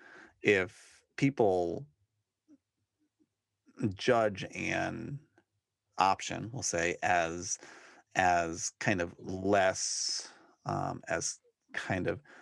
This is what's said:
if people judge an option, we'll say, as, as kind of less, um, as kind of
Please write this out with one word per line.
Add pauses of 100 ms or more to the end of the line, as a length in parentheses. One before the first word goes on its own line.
(420)
if (140)
people (2000)
judge (100)
an (800)
option,
we'll
say,
as, (580)
as
kind
of
less, (360)
um,
as (340)
kind
of (200)